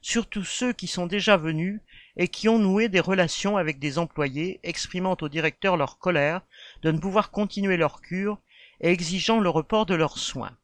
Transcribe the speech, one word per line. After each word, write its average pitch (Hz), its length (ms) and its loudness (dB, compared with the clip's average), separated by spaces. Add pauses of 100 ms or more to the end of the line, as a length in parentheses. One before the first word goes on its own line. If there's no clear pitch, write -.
surtout 214 440 -4
ceux 247 280 -4
qui - 140 -8
sont 180 200 -4
déjà 202 300 2
venus 160 440 -2 (360)
et 180 120 0
qui - 200 -2
ont 226 120 6
noué 208 280 4
des 185 120 2
relations 190 560 0
avec 156 240 -2
des 143 180 -2
employés, 151 640 -2
exprimant 180 580 -4
au 151 80 -4
directeur 160 480 0
leur 143 220 -2
colère 165 440 0 (400)
de 160 100 2
ne 160 80 0
pouvoir 190 320 0
continuer 196 440 0
leur 156 240 0
cure 202 380 -6 (420)
et 165 100 2
exigeant 180 500 2
le 190 80 4
report 170 380 2
de 180 100 2
leurs 156 220 2
soins. - 460 -8